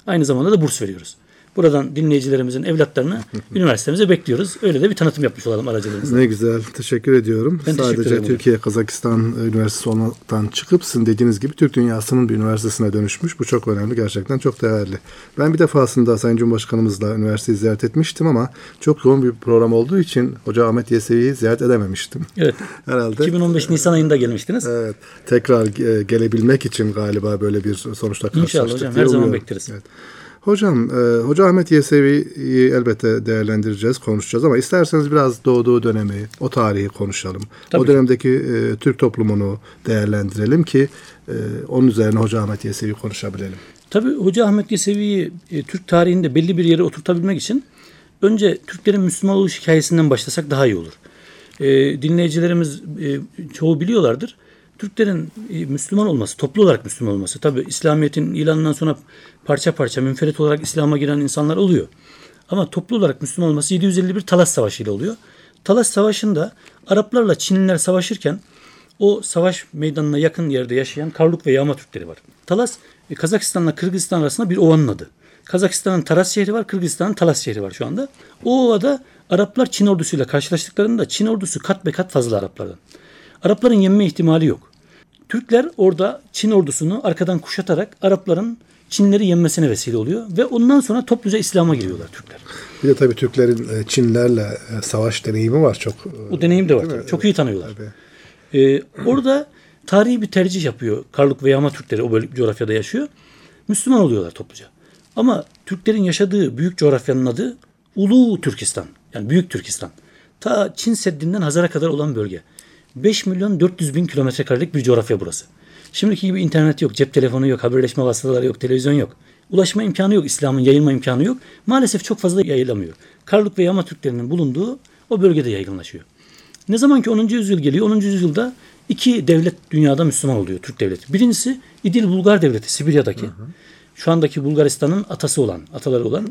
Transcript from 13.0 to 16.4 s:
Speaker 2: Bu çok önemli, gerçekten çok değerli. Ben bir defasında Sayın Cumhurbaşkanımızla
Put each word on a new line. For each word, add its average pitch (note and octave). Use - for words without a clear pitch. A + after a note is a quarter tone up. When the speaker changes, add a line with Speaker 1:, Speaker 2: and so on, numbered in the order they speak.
Speaker 2:
Bu A#2+
çok A#2
önemli, G#2
gerçekten G#2+
çok C3
değerli. G#2
Ben D3+
bir D#3+
defasında B2
Sayın A#2
Cumhurbaşkanımızla A2+